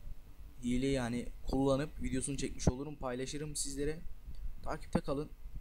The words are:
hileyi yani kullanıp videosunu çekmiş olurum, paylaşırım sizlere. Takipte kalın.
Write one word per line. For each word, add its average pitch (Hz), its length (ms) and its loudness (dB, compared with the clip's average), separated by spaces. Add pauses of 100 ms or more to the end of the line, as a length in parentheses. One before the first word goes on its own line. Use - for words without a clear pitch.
(640)
hileyi 127 300 4
yani 120 360 0 (180)
kullanıp 135 560 4
videosunu 127 340 0
çekmiş - 320 2
olurum, 139 280 2
paylaşırım 135 600 -2
sizlere. 143 440 0 (640)
Takipte 156 380 2
kalın. 147 300 0 (300)